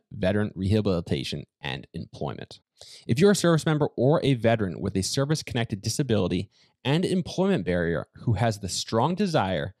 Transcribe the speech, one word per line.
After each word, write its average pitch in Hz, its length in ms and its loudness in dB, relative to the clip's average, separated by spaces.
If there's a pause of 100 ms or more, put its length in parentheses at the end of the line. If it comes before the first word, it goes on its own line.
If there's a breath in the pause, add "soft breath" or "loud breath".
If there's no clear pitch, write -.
(100)
veteran 104 440 0
rehabilitation 92 920 -2 (160)
and 67 320 -8
employment. - 680 -10 (460 loud breath)
If 113 120 0
you're 202 140 6
a 196 40 2
service 165 300 2
member 151 300 2
or 139 280 2
a 139 80 4
veteran 113 480 2
with 95 160 -4
a 95 60 2
service-connected 127 800 -2
disability 101 680 0 (360 soft breath)
and 151 200 2
employment 185 640 0
barrier 85 480 0
who - 200 -2
has 104 260 0
the 98 80 -6
strong 120 460 0
desire, 107 640 0